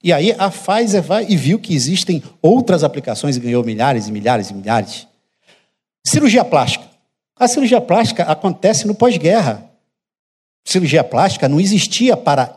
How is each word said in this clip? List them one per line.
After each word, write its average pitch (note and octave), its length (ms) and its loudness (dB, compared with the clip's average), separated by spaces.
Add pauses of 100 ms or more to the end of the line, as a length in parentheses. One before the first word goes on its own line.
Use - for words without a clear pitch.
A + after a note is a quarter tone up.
E E3+ 120 2
aí F3+ 220 2
a F#3+ 140 0
Pfizer G#3 520 0
vai F#3 260 -2
e G3+ 80 2
viu D3+ 220 0
que - 160 -4
existem D3+ 480 -2 (180)
outras F#3 420 2
aplicações C#3 540 -4
e B2 40 -4
ganhou A#2+ 220 -2
milhares A2+ 460 -2
e G#2+ 40 -8
milhares G#2+ 360 -2
e G2+ 60 -14
milhares. G2+ 520 -4 (960)
Cirurgia B3+ 380 4
plástica. - 440 -2 (520)
A B3 80 2
cirurgia B3 360 2
plástica F#3+ 420 0
acontece F3+ 640 -2
no G#3 80 -2
pós-guerra. F3 760 0 (960)
Cirurgia D#3 380 2
plástica D3+ 440 0
não D3 120 2
existia G#3+ 560 0
para C3 400 -2